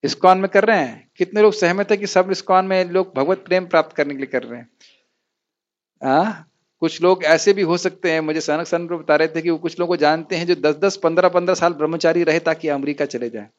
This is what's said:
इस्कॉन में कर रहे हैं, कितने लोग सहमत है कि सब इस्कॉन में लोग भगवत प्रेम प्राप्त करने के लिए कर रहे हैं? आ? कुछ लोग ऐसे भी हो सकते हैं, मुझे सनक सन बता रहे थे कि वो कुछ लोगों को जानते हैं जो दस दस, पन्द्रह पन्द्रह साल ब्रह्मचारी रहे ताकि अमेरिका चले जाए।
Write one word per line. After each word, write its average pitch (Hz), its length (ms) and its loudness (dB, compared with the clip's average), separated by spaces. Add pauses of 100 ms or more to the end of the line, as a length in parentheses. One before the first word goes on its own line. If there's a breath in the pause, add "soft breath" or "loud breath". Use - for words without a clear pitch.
इस्कॉन 185 340 4
में 190 140 -2
कर 202 140 4
रहे 214 140 2
हैं, 120 380 -8
कितने 185 240 0
लोग 208 120 6
सहमत 196 380 0
है 208 60 2
कि 196 100 -6
सब 185 240 2
इस्कॉन 190 340 0
में 185 240 0
लोग 185 260 -2
भगवत 151 220 0
प्रेम 185 300 -2
प्राप्त 165 280 0
करने 143 180 -4
के 139 40 -12
लिए 135 100 -10
कर 127 160 -4
रहे 120 160 -16
हैं? 117 100 -20 (1300 soft breath)
आ? 165 400 0 (360)
कुछ 160 220 -4
लोग 180 220 2
ऐसे 160 300 4
भी 196 80 0
हो 175 160 0
सकते 180 340 -4
हैं, 160 80 0
मुझे 156 220 -4
सनक 156 260 -4
सन 170 200 -4
बता 160 280 -2
रहे 156 120 2
थे 160 140 -4
कि 170 80 -2
वो 165 80 0
कुछ 165 220 -8
लोगों 175 140 0
को 165 40 -2
जानते 156 380 0
हैं 170 120 -4
जो 175 80 2
दस 147 200 0
दस, 190 220 0
पन्द्रह 175 320 2
पन्द्रह 175 260 0
साल 160 180 0
ब्रह्मचारी 160 500 0
रहे 160 160 2
ताकि 160 280 -4
अमेरिका 143 380 -4
चले 123 240 -8
जाए। 107 300 -14